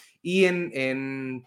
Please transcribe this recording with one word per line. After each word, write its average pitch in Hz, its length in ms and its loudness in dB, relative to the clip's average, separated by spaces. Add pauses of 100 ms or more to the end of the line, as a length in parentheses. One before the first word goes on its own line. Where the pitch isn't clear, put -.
(220)
Y 185 240 4
en, 175 280 0
en, 131 720 -4